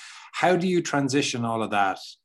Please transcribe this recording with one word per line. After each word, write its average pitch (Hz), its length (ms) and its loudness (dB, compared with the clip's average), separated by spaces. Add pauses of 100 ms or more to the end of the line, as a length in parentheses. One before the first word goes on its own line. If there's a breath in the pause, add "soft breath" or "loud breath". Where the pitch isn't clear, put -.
(320 loud breath)
How 175 240 4
do 170 100 0
you 180 160 2
transition 139 600 0
all 113 180 -2
of 101 100 -4
that, 98 280 0 (260)